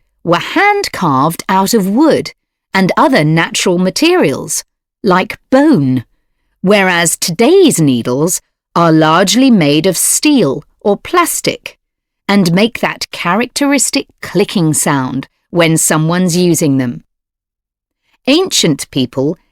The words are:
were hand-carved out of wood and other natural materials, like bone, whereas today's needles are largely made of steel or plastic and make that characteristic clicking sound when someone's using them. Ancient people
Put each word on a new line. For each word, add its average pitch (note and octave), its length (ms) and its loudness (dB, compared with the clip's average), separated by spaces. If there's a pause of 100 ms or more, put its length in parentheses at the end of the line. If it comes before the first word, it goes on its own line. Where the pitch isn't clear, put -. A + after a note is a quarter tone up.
(240)
were E3+ 160 0
hand-carved F3+ 1080 -2
out F#3+ 280 0
of F#3+ 120 0
wood G#3+ 460 0 (400)
and F#3+ 240 0
other C4 260 2
natural E3 540 0
materials, F#3 840 0 (400)
like F#3 340 0 (140)
bone, D#3 520 2 (580)
whereas F#3 540 2
today's C4+ 640 2
needles C#3 600 0 (340)
are E3+ 160 2
largely F#3 600 4
made D#3 340 2
of F#3 100 0
steel G3+ 680 0 (160)
or G3+ 180 -2
plastic - 800 -4 (500)
and G3 240 2
make G#3 280 0
that - 320 -6
characteristic B3+ 960 -4 (120)
clicking F3 540 -2
sound C3+ 540 -4 (240)
when E3 260 2
someone's E3 580 0
using E3+ 420 0
them. B2+ 260 -6 (1200)
Ancient D4 640 0
people C3+ 480 -4 (140)